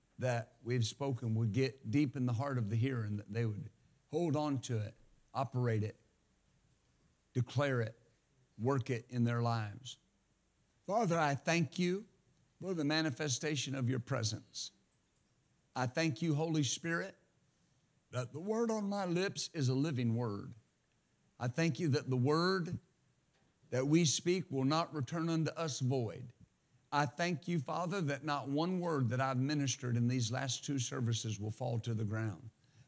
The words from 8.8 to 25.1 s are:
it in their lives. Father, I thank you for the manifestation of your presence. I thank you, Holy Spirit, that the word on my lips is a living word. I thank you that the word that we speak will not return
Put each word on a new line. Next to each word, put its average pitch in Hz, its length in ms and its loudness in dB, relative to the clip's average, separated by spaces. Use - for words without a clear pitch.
it 117 200 -2
in 120 160 2
their 120 160 2
lives. 113 560 -4
Father, 185 320 4
I 143 160 4
thank 165 420 2
you 180 280 0
for 185 140 -6
the 156 120 0
manifestation 151 880 0
of 127 140 0
your 127 100 0
presence. 110 720 -6
I 127 100 0
thank 160 380 0
you, 160 100 2
Holy 156 300 2
Spirit, 170 520 -2
that 123 200 -4
the 147 80 -10
word 220 320 0
on 208 180 -2
my 196 160 -2
lips 180 480 0
is 135 160 2
a 127 60 2
living 123 400 2
word. 101 380 -4
I 123 120 -2
thank 165 300 0
you 160 100 2
that 131 200 0
the 127 80 2
word 170 600 2
that 131 160 0
we 160 200 6
speak 175 440 2
will 135 160 2
not 156 300 2
return 160 340 -2